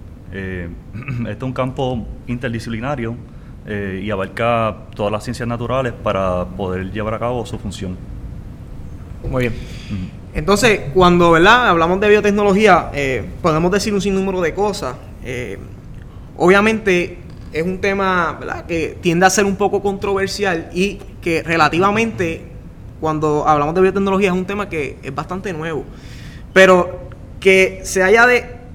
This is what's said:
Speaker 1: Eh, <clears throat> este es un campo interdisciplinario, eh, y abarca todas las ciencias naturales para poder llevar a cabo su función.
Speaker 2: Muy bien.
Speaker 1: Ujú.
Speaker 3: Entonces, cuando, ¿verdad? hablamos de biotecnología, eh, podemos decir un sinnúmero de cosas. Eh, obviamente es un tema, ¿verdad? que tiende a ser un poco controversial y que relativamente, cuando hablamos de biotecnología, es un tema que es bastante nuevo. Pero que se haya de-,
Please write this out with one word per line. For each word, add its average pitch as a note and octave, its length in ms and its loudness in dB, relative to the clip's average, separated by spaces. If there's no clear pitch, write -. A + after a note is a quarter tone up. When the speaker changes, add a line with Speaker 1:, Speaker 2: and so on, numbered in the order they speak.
Speaker 1:
Eh, F#2 360 -8
<clears throat> A#2+ 260 -8
este A2 120 -6
es G#2+ 100 -10
un C3 100 -6
campo B2+ 540 -4
interdisciplinario, A#2+ 880 -6
eh, G2+ 380 -6
y G#2+ 80 -4
abarca A2 640 0
todas G#2 160 -2
las G#2 140 -4
ciencias A#2+ 240 -6
naturales A#2+ 440 -2
para F#2+ 520 0
poder F#2 480 -4
llevar G#2+ 220 -4
a G#2+ 40 -6
cabo A#2 280 -4
su - 120 -8
función. F#2 380 -8
Speaker 2:
Muy B2+ 200 0
bien. G#2+ 60 -2
Speaker 1:
Ujú. - 600 -8
Speaker 3:
Entonces, G3+ 460 4
cuando, F3 380 6
¿verdad? G#3 400 8
hablamos E3+ 300 4
de G#3 100 4
biotecnología, G3+ 840 4
eh, C3+ 320 -2
podemos E3 300 4
decir G3+ 240 0
un F#3+ 80 0
sinnúmero F#3+ 400 0
de D#3 100 0
cosas. F#3 440 -2
Eh, A#2+ 340 -8
obviamente G3+ 840 4
es D#3 120 -2
un F#3 160 -4
tema, F#3 580 0
¿verdad? - 280 -8
que E3 340 -4
tiende F3 240 4
a F#3 60 6
ser G3+ 160 4
un G3 100 0
poco G3 240 0
controversial G3 960 -2
y F#3+ 240 -2
que E3 200 0
relativamente, E3+ 1000 2
cuando D3+ 480 0
hablamos D3+ 260 2
de F#3 60 4
biotecnología, G3 480 4
es F3+ 60 0
un F#3 100 0
tema G3 240 -6
que D3+ 340 -6
es C#3 120 -10
bastante F3+ 400 -6
nuevo. D#3 300 -6
Pero F#3 560 6
que F#3+ 440 4
se - 180 0
haya A3+ 240 8
de-, B3 300 2